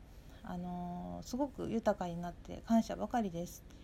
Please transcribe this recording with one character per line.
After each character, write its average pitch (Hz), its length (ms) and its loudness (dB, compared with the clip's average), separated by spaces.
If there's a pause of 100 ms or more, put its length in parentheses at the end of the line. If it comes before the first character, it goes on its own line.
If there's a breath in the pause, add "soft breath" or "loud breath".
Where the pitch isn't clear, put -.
(440 loud breath)
あ 180 140 -4
の 180 640 -4
ー、 - 20 -14
す - 120 -4
ご 285 100 4
く 175 220 -4
豊 220 280 4
か 185 100 -2
に 170 120 -2
な 175 120 -4
っ - 20 -8
て - 320 -10
感 226 180 10
謝 - 140 -2
ば 202 100 0
か 240 140 2
り 196 100 2
で 170 160 -2
す。 - 160 -12 (200 loud breath)